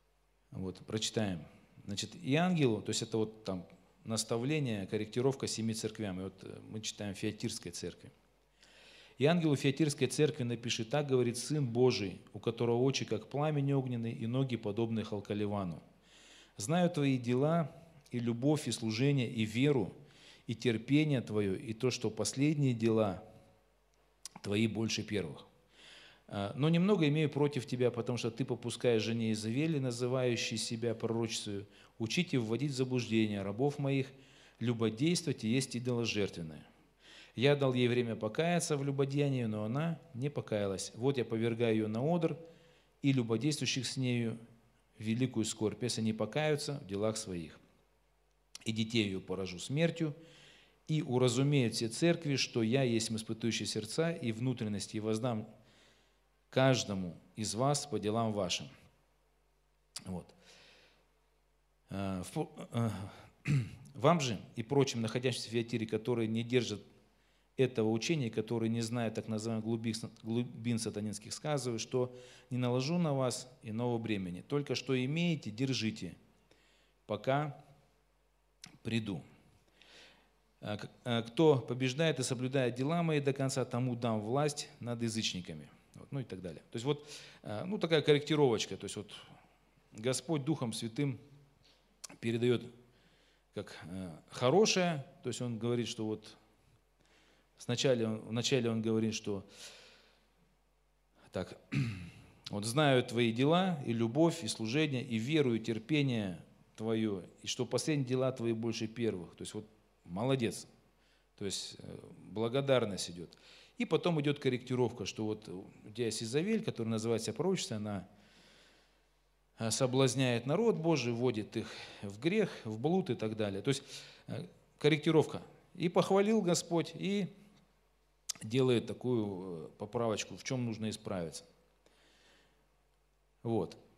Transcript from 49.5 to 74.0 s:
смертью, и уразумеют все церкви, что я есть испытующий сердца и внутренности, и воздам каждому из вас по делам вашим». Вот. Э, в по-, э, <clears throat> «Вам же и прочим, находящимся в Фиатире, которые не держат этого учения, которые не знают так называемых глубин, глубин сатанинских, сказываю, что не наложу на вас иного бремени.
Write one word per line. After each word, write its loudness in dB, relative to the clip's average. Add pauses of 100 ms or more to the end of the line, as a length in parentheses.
смертью, 0 (720)
и 2
уразумеют 4
все -2
церкви, 2
что 0
я 4
есть 2
испытующий -2
сердца -2
и -4
внутренности, -4
и -4
воздам 0 (1040)
каждому 2 (200)
из -4
вас 2
по -2
делам 0
вашим». -2 (1400)
Вот. -10 (1500)
Э, -4
в -14
по-, -4 (220)
э, 0 (560)
<clears throat> 0 (440)
«Вам 4
же -2 (200)
и -4
прочим, 2
находящимся -2
в -12
Фиатире, 0
которые 0
не 0
держат 0 (760)
этого 2
учения, 0
которые 0
не 0
знают -2
так -4
называемых -2
глубин, -2 (280)
глубин -2
сатанинских, -6
сказываю, -2
что -2 (320)
не -4
наложу 2
на 2
вас 0 (140)
иного -2
бремени. -2